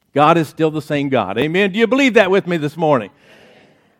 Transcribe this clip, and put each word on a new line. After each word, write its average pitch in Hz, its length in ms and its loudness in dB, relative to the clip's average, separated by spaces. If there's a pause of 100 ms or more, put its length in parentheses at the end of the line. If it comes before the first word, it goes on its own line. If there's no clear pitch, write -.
(140)
God 156 240 4
is 151 100 -2
still 160 220 -2
the 151 120 -6
same 143 280 -4
God. 107 280 -2
Amen. 180 320 -2
Do 190 80 -6
you 233 80 2
believe 262 280 0
that 196 160 4
with 190 160 0
me 175 100 -2
this 147 220 -6
morning? 143 320 0 (880)